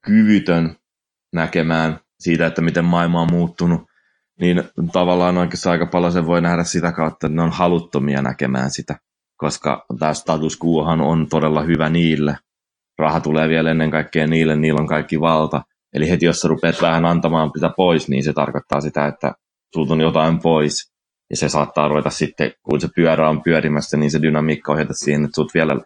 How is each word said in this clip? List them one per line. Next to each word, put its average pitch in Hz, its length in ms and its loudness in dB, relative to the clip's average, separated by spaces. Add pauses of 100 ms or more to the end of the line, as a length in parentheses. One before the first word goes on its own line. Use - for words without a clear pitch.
kyvytön 92 720 2 (560)
näkemään 80 680 0 (200)
siitä, 85 260 2
että 82 160 -2
miten 85 220 0
maailma 85 360 2
on 82 120 0
muuttunut, 85 480 0 (600)
niin 87 220 2 (300)
tavallaan 90 460 2
oikeastaan 87 340 -2
aika 85 140 0
paljon 87 260 0
sen 87 140 0
voi 85 140 2
nähdä 85 240 0
sitä 85 280 -2
kautta, 80 340 -4
että 76 100 -2
ne 85 60 0
on 82 100 0
haluttomia 73 720 0
näkemään 65 480 -4
sitä, - 260 -10 (400)
koska - 500 -4 (120)
tää 76 160 0
status 80 500 -4
quohan 82 360 0
on 78 280 0
todella 76 340 0
hyvä 78 260 0
niille. 78 480 0 (640)
Raha 78 220 0
tulee 78 280 0
vielä 80 220 2
ennen 80 200 0
kaikkea 78 360 -2
niille, 80 300 2
niillä 76 240 2
on 78 60 -2
kaikki 78 340 -2
valta. 78 420 0 (320)
Eli 76 160 0
heti 85 160 2
jos 82 140 2
sä - 80 0
rupeat 82 340 0
vähän 82 220 2
antamaan 82 500 2
sitä 80 220 0
pois, 87 320 2
niin 67 160 0
se 76 80 -2
tarkoittaa 71 480 -2
sitä, 73 260 -2
että 71 260 -4 (420)
sulta 76 180 -2
on 80 80 2
jotain 82 400 2
pois. 78 520 0 (380)
Ja - 60 -6
se 76 120 -2
saattaa 76 400 0
ruveta 76 220 0
sitten, - 420 -4 (100)
kun 73 180 -2
se 82 160 -6
pyörä 80 320 2
on 78 140 0
pyörimässä, 76 540 0
niin 76 140 0
se 76 120 -2
dynamiikka 76 500 0
ohjata 78 220 -2
siihen, 73 300 -2
että 73 100 -8
sut 76 200 -4
vielä 80 320 0